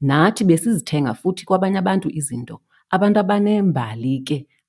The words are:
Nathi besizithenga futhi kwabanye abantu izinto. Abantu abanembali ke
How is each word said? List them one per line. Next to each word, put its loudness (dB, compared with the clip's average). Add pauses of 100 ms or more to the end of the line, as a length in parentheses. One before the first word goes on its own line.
Nathi 2
besizithenga 0
futhi -6
kwabanye 0
abantu 0
izinto. -10 (300)
Abantu 2
abanembali 0
ke -6 (220)